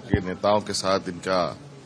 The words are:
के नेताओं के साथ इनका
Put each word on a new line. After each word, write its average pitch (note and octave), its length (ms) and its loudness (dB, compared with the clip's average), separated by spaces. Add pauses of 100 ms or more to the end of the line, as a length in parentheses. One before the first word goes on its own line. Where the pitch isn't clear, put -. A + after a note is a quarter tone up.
के G2 180 2
नेताओं G2+ 380 2
के G#2 140 -8
साथ F#2+ 340 0
इनका F2+ 320 -2 (440)